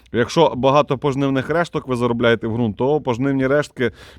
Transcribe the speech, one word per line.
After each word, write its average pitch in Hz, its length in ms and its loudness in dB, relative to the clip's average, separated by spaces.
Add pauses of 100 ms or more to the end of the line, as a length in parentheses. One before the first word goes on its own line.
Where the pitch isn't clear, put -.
(140)
якщо 120 420 2
багато 135 420 2
пожнивних 135 520 -2
решток 156 380 -4
ви 127 80 -2
заробляєте 117 520 0
в 110 60 -2
ґрунт, 113 240 -2
то 139 240 0
пожнивні 131 460 -2
рештки 135 440 0 (280)